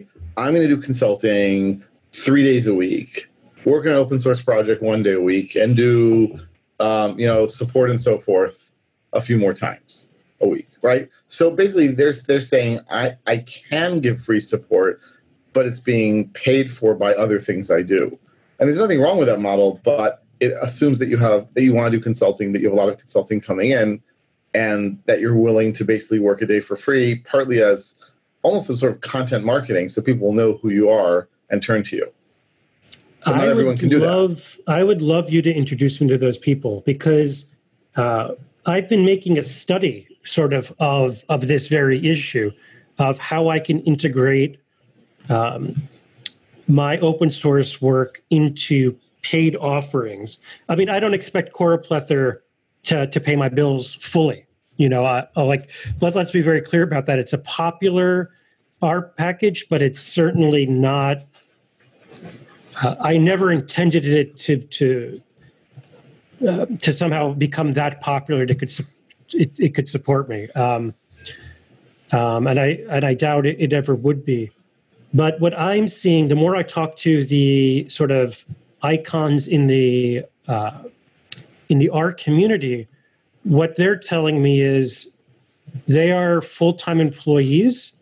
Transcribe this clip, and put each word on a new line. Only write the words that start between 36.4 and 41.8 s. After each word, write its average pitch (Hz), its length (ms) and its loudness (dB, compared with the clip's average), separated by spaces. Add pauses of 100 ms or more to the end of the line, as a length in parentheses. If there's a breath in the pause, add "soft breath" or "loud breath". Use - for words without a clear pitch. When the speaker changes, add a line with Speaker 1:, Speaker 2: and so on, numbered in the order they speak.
Speaker 2:
because, 147 600 0 (500)
uh, 117 360 -2 (340)
I've 175 240 0
been 196 160 4
making 190 320 2
a 139 40 -2
study 139 640 -4 (180)
sort 147 280 0
of, 131 260 -4
of, 135 520 0
of 131 180 -2
this 139 180 0
very 139 400 2